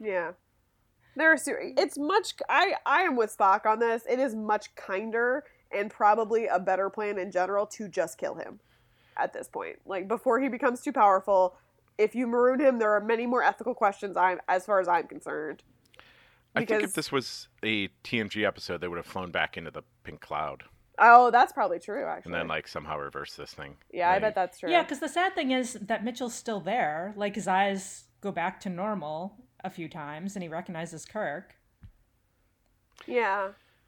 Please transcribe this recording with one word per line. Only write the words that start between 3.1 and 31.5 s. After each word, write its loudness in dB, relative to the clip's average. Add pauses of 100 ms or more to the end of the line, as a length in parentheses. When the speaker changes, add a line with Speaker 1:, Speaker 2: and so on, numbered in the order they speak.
Speaker 1:
with 0
Spock 4
on 2
this. 0
It 0
is 0
much -4
kinder -2 (260)
and -4
probably 2
a 2
better 0
plan -4
in -4
general 0
to -12
just -4
kill -6
him -14 (560)
at -2
this -10
point. -8
Like, -6
before 0
he 0
becomes -2
too -6
powerful, 4 (400)
if 2
you 0
maroon 4
him, 4
there 4
are 4
many 0
more 2
ethical 0
questions, -2
I'm, 4 (100)
as 2
far 2
as 0
I'm 2
concerned. -10 (920)
Speaker 2:
I 2
think -2
if 2
Speaker 1:
Because -2
Speaker 2:
this -4
was -4 (140)
a 0 (140)
T -2
N -2
G -2
episode, -2
they -4
would -6
have -8
flown -8
back -2
into -10
the -12 (200)
pink -16
cloud. -8 (340)
Speaker 1:
Oh, 10
that's 6
probably -2
true, -8
actually. -8
Speaker 2:
And -2
then, -6
like, -4
somehow -8
reverse -10
this -14
thing. -16 (140)
Speaker 1:
Yeah, -2
I 4
Speaker 2:
Maybe. 2
Speaker 1:
bet 0
that's -4
true. -4
Speaker 3:
Yeah, 4
'cause -8
the -6
sad -2
thing -2
is -2
that -6
Mitchell's -6
still -6
there. -4
Like, -4
his -6
eyes 0 (160)
go -6
back -4
to -8
normal -6 (280)
a -8
few -12
times, -10
and -8
he -8
recognizes -10
Kirk. -8 (1500)